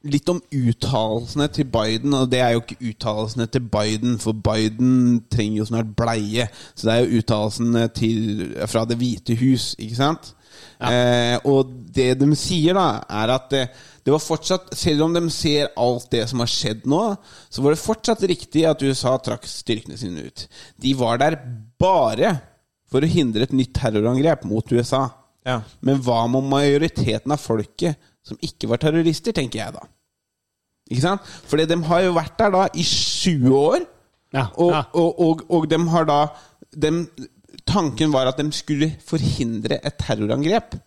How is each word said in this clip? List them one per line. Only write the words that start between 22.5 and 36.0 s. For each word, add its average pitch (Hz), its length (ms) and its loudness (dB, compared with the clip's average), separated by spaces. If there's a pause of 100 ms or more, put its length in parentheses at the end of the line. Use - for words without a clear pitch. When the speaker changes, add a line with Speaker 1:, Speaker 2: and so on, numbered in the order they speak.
Speaker 1:
for 135 120 2
å 165 80 2
hindre 123 320 2
et - 80 -4
nytt 131 240 0
terrorangrep 123 720 0
mot 113 240 -2
U 120 80 4
S 123 160 -2
A. 120 80 0 (420)
Speaker 3:
Ja. 127 120 -2 (200)
Speaker 1:
Men 135 220 0
hva 120 240 2
med 131 240 0
majoriteten 139 840 0
av 151 80 -2
folket 117 600 -4 (180)
som - 220 -16
ikke - 280 -6
var 120 120 0
terrorister, 160 520 0
tenker 120 280 -4
jeg 107 120 -8
da. - 120 -16 (1040)
Ikke 123 140 0
sant? 196 240 -2 (160)
Fordi 151 220 2
de 165 160 2
har 170 220 2
jo 180 80 2
vært 160 240 -2
der 208 160 2
da 185 160 4
i 165 160 -4
tjue 135 680 2
år, 175 320 4 (480)
Speaker 2:
Ja, 135 180 -2
Speaker 1:
og, 175 220 2
Speaker 2:
ja. 151 180 2
Speaker 1:
og, 170 300 0
og, 160 260 2
og 160 220 2
de 160 100 2 (100)
har 160 180 2